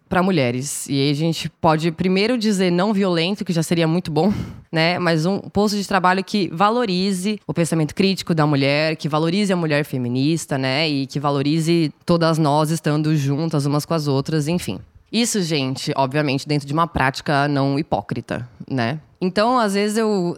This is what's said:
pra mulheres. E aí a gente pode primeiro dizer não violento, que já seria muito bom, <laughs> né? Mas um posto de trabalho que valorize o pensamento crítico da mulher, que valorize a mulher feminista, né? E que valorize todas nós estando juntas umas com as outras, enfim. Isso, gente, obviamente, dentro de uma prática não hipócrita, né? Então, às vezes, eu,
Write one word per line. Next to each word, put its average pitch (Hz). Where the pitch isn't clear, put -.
pra 180
mulheres. 135
E 143
aí 139
a -
gente 156
pode 160
primeiro 190
dizer 196
não 190
violento, 190
que 180
já 165
seria 170
muito 170
bom, 160
<laughs> -
né? 165
Mas 165
um 196
posto 208
de 196
trabalho 185
que -
valorize 196
o 151
pensamento 160
crítico 190
da 156
mulher, 147
que 151
valorize 170
a 185
mulher 156
feminista, 135
né? 131
E 139
que 139
valorize 151
todas 165
nós 151
estando 156
juntas 143
umas 147
com 165
as 151
outras, 143
enfim. 165
Isso, 226
gente, 147
obviamente, 139
dentro 147
de 143
uma 165
prática 139
não 139
hipócrita, 120
né? 131
Então, 208
às 214
vezes, 208
eu, 202